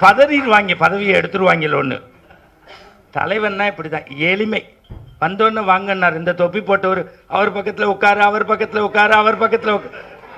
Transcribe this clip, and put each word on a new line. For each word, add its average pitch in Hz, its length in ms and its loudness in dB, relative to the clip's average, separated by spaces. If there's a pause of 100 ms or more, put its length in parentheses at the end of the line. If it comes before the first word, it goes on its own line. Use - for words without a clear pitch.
பதறிடுவாங்க, 214 760 4
பதவியை 190 440 2
எடுத்துருவாங்களோன்னு. 160 840 0 (1120)
தலைவன்னா 202 540 -4
இப்படிதான், 156 480 -10
எளிமை. 196 600 -4 (440)
வந்தோடனே 214 400 0
வாங்கன்னாரு, 190 540 0
இந்த 170 180 -4
தொப்பி 175 280 -2
போட்டவர், 190 460 -2 (200)
"அவர் 196 300 -2
பக்கத்துல 202 260 -6
உட்காரு, 202 400 2
அவர் 208 260 2
பக்கத்துல 214 300 -2
உட்காரு, 208 340 2
அவர் 214 280 2
பக்கத்துல 220 400 0
உட்கா-," - 240 -16 (340)